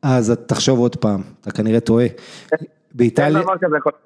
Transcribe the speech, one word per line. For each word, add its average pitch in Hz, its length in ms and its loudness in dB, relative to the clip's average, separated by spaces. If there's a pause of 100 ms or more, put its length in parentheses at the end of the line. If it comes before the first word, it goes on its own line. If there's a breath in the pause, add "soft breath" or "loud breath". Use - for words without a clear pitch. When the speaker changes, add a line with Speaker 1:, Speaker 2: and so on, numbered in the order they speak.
Speaker 1:
אז 123 320 2 (120)
תחשוב 131 340 0
עוד 120 160 2
פעם, 101 260 -2 (200)
אתה - 100 -12
כנראה 110 280 0
טועה. 117 260 2 (880 loud breath)
באיטליה 143 460 2
Speaker 2:
איך 185 60 -2
דבר 185 160 -2
כזה 156 160 0
יכול 143 140 0 (140)